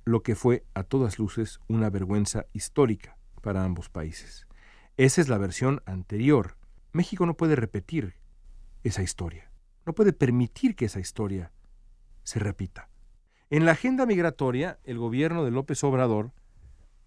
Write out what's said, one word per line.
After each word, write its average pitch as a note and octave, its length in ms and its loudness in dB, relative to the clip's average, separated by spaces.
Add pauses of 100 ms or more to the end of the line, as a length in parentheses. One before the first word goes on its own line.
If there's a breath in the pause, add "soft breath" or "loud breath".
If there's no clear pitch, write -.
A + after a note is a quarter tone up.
lo A2+ 180 2
que A2+ 140 0
fue, B2 380 2
a F#2+ 100 -6
todas B2+ 340 0
luces, A2 500 -4
una A2 220 0
vergüenza G2 640 -2
histórica - 640 -2 (240)
para F#2+ 220 -2
ambos F2 260 -4
países. - 560 -12 (520 soft breath)
Esa C3+ 240 6
es C#3 80 0
la A2+ 80 2
versión B2+ 480 0
anterior. G#2 720 0 (340)
México F3 340 0
no E3+ 120 -2
puede D#3+ 180 2
repetir A2 600 -4 (680)
esa F#2 180 -2
historia. E2+ 480 -8 (360)
No E3 80 -6
puede G3+ 180 6
permitir B2 640 2
que A#2+ 100 -2
esa G2+ 140 -6
historia F#2+ 540 -6 (680)
se - 160 -6
repita. G2 500 -6 (600)
En D#3 160 4
la E3 80 8
agenda C4 320 2
migratoria, E3 800 0
el B2 140 -8
gobierno C#3+ 480 0
de A#2+ 60 0
López C3+ 340 -2
Obrador B2 480 2 (720)